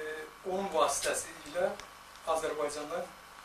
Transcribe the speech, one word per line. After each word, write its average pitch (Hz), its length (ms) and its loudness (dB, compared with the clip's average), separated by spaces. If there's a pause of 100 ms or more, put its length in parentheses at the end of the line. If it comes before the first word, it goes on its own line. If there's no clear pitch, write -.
(420)
onun 190 280 0
vasitəsilə - 1000 4 (560)
Azərbaycandan 151 760 0 (400)